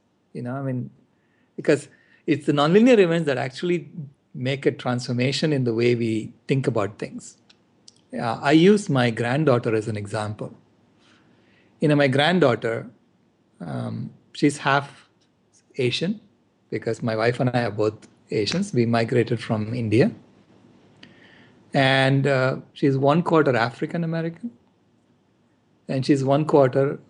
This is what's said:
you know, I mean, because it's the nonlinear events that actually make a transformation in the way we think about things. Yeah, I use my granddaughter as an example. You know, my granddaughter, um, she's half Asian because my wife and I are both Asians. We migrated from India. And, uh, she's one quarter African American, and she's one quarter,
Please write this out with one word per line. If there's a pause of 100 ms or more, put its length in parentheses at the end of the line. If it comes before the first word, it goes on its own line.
(320)
you
know,
I
mean, (680)
because (380)
it's
the
nonlinear
events
that
actually (440)
make
a
transformation
in
the
way
we (160)
think
about
things. (760)
Yeah,
I
use
my
granddaughter
as
an
example. (1200)
You
know,
my
granddaughter, (720)
um, (220)
she's
half (680)
Asian (520)
because
my
wife
and
I
are
both (220)
Asians.
We
migrated
from
India. (1700)
And,
uh, (140)
she's
one
quarter
African
American, (1400)
and
she's
one
quarter,